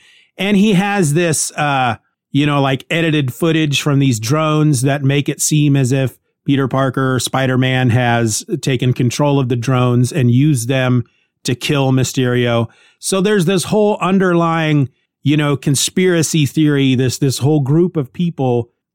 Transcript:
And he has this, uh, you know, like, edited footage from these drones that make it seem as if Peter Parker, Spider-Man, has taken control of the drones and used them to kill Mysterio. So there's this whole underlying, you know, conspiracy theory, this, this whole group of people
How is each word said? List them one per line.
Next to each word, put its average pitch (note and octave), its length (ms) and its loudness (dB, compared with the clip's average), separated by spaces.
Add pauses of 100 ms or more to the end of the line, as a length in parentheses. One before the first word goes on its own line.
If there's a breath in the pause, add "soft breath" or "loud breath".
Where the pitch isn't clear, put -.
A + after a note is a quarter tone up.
(380 soft breath)
And G3 180 0
he G#3 180 4
has G3 400 0
this, E3 400 -2
uh, C3+ 440 -2 (320)
you C#3+ 160 0
know, C#3+ 160 0
like, C3+ 300 -2
edited D#3 420 -2
footage D#3 480 0
from C#3+ 160 0
these C3+ 220 2
drones D3+ 640 0
that C#3+ 200 0
make C#3 240 0
it - 140 -4
seem D3 340 2
as C3 160 0
if C3+ 280 -2 (260)
Peter C3+ 220 2
Parker, C3 520 0
Spider-Man, B2+ 680 0
has A#2 560 0 (160)
taken B2+ 320 -2
control C#3 460 0
of B2+ 100 -2
the C3+ 60 -2
drones B2 580 0
and B2 160 0
used B2+ 380 2
them B2+ 360 0 (400)
to B2 120 -4
kill C#3 360 0
Mysterio. B2 760 0 (320 soft breath)
So - 200 -2
there's G3+ 260 2
this F#3 200 0
whole G#3 340 0
underlying, E3 920 0 (340)
you D3 140 2
know, D3 200 0
conspiracy E3 880 0
theory, C#3 500 2
this, B2 220 -2
this C3+ 220 -2
whole D3 220 2
group E3 360 0
of C#3 160 -6
people C3 560 -2 (260)